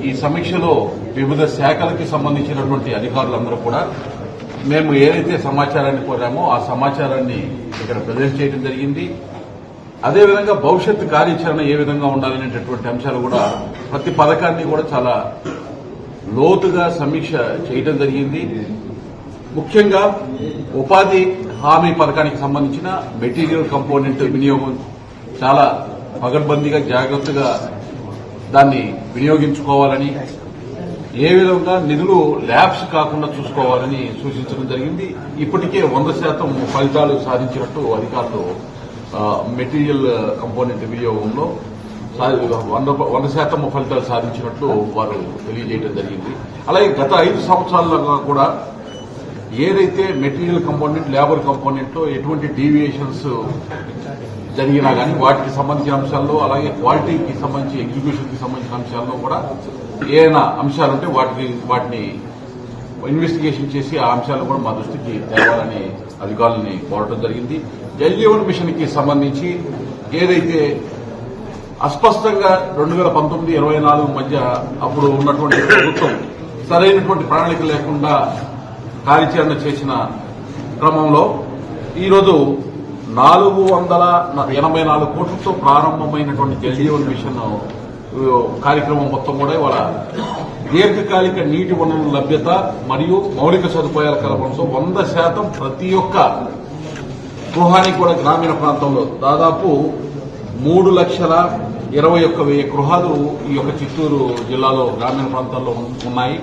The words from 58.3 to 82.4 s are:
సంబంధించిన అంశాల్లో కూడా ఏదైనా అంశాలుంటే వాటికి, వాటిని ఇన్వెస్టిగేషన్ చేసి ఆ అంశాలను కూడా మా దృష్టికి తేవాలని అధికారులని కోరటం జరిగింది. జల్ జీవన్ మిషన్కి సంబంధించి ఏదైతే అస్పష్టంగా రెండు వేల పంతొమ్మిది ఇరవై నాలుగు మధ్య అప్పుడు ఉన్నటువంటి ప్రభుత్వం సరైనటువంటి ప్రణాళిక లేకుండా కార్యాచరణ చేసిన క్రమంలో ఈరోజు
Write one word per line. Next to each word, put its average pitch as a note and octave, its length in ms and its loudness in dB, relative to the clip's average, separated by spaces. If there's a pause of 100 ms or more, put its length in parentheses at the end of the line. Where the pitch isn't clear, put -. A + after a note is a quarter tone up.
సంబంధించిన B2 380 -8
అంశాల్లో A#2+ 440 -6
కూడా E3+ 140 -2 (760)
ఏదైనా D#3 240 8 (220)
అంశాలుంటే C#3 440 0 (100)
వాటికి, B2+ 280 0 (260)
వాటిని A#2+ 320 -2 (1080)
ఇన్వెస్టిగేషన్ D3+ 640 0
చేసి C#3 220 -4
ఆ B2+ 160 2
అంశాలను B2+ 300 -2
కూడా C3+ 140 -2
మా A#2 200 -2
దృష్టికి A2+ 340 -8 (160)
తేవాలని - 540 0 (420)
అధికారులని G#2+ 500 0 (160)
కోరటం G#2+ 340 -4
జరిగింది. B2 320 -4 (440)
జల్ E3 200 2
జీవన్ G#3+ 280 6
మిషన్కి E3+ 380 -2 (100)
సంబంధించి C#3+ 520 0 (720)
ఏదైతే E3+ 380 4 (1200)
అస్పష్టంగా G3 960 2
రెండు D#3+ 160 2
వేల F3+ 140 2
పంతొమ్మిది D#3+ 500 2
ఇరవై D3+ 200 4
నాలుగు D3+ 400 4
మధ్య C3+ 180 -2 (500)
అప్పుడు C#3+ 200 0
ఉన్నటువంటి C#3+ 500 2 (140)
ప్రభుత్వం C#3+ 440 4 (560)
సరైనటువంటి F#3 540 4
ప్రణాళిక D#3+ 380 0 (100)
లేకుండా D3 420 0 (920)
కార్యాచరణ D3+ 480 4 (100)
చేసిన C#3 260 -2 (880)
క్రమంలో D#3 440 4 (800)
ఈరోజు F#3+ 320 8 (840)